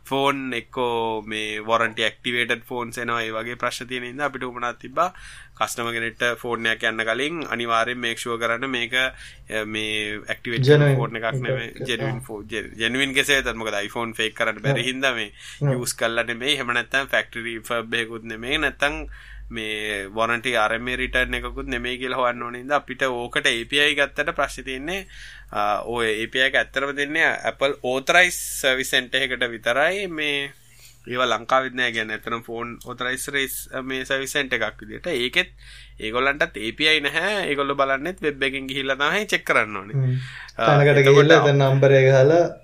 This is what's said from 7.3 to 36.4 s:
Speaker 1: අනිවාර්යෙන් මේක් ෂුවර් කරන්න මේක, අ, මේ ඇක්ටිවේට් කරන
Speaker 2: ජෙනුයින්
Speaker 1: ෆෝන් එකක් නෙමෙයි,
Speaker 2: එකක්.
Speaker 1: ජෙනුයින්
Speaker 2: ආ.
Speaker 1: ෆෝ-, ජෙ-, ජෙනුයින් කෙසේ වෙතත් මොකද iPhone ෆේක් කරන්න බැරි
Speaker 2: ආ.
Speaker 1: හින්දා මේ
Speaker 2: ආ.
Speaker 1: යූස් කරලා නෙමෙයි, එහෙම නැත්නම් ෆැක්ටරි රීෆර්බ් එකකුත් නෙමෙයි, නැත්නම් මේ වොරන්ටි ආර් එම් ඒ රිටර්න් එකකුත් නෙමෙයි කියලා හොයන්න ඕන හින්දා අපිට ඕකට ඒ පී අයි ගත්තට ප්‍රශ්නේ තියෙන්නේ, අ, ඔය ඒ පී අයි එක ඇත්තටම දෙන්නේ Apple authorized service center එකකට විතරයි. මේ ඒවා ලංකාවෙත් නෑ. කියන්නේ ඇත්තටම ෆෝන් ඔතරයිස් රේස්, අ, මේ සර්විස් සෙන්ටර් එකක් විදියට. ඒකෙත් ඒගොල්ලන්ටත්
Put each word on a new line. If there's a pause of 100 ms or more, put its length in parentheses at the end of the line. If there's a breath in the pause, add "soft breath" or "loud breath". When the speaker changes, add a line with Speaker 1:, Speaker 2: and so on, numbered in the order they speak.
Speaker 1:
අනිවාර්යෙන්
මේක්
ෂුවර්
කරන්න
මේක,
අ, (540 loud breath)
මේ (240)
ඇක්ටිවේට්
කරන
Speaker 2:
ජෙනුයින්
Speaker 1:
ෆෝන්
එකක්
නෙමෙයි,
Speaker 2:
එකක්.
Speaker 1:
ජෙනුයින්
Speaker 2:
ආ.
Speaker 1:
ෆෝ-,
ජෙ-,
ජෙනුයින්
කෙසේ
වෙතත්
මොකද
iPhone
ෆේක්
කරන්න
බැරි
Speaker 2:
ආ.
Speaker 1:
හින්දා
මේ (300 loud breath)
Speaker 2:
ආ.
Speaker 1:
යූස්
කරලා
නෙමෙයි,
එහෙම
නැත්නම්
ෆැක්ටරි
රීෆර්බ්
එකකුත්
නෙමෙයි,
නැත්නම් (440 soft breath)
මේ
වොරන්ටි
ආර්
එම්
ඒ
රිටර්න්
එකකුත්
නෙමෙයි
කියලා
හොයන්න
ඕන
හින්දා
අපිට
ඕකට
ඒ
පී
අයි
ගත්තට
ප්‍රශ්නේ
තියෙන්නේ, (460 loud breath)
අ, (200)
ඔය
ඒ
පී
අයි
එක
ඇත්තටම
දෙන්නේ (160)
Apple
authorized (140)
service
center
එකකට
විතරයි.
මේ (640 soft breath)
ඒවා
ලංකාවෙත්
නෑ.
කියන්නේ
ඇත්තටම
ෆෝන් (100)
ඔතරයිස්
රේස්, (120)
අ,
මේ
සර්විස්
සෙන්ටර්
එකක්
විදියට.
ඒකෙත් (460 soft breath)
ඒගොල්ලන්ටත්